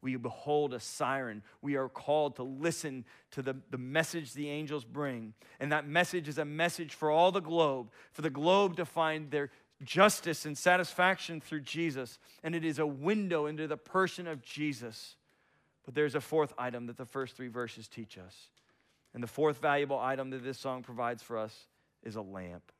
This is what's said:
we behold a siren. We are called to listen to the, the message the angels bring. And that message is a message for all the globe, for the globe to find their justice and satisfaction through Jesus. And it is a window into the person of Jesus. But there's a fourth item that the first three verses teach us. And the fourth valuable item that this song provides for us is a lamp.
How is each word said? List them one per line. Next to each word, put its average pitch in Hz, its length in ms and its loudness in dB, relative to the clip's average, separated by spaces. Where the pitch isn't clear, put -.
we 131 160 -4
behold 135 560 0
a 120 80 -6
siren. 123 600 -4
We 143 160 -2
are 131 140 0
called 147 460 0
to 127 60 -6
listen 135 640 -4
to 139 100 -6
the, 131 260 -4
the - 80 -8
message 143 560 -2
the 147 160 -6
angels 147 380 -6
bring. 120 480 -6
And 143 120 -2
that 151 140 0
message 165 420 0
is 147 100 -6
a 156 80 0
message 165 480 -2
for 156 160 0
all 165 200 8
the 190 100 0
globe, 151 520 2
for 151 100 -10
the 151 80 2
globe 175 460 4
to 170 100 -2
find 156 440 0
their 143 200 0
justice 170 640 6
and 147 100 -6
satisfaction 180 840 4
through 156 200 -6
Jesus. 135 560 -4
And 165 120 -4
it 165 100 -2
is 156 140 0
a 156 80 2
window 165 580 0
into 156 220 -4
the 147 100 -4
person 185 500 0
of 151 160 -8
Jesus. 123 760 -6
But 117 100 -16
there's 147 200 4
a 151 80 2
fourth 151 340 2
item 120 300 -4
that 120 100 -10
the 131 80 -10
first 131 320 -6
three 127 120 -10
verses 117 400 -8
teach - 280 -14
us. 92 340 -20
And 120 100 -8
the 117 60 -6
fourth 147 300 2
valuable 143 400 2
item 131 320 -2
that 131 140 -8
this 131 140 -6
song 127 240 -6
provides 120 400 -4
for 117 160 -6
us 110 300 -8
is 110 140 -10
a 110 60 -6
lamp. 92 580 -12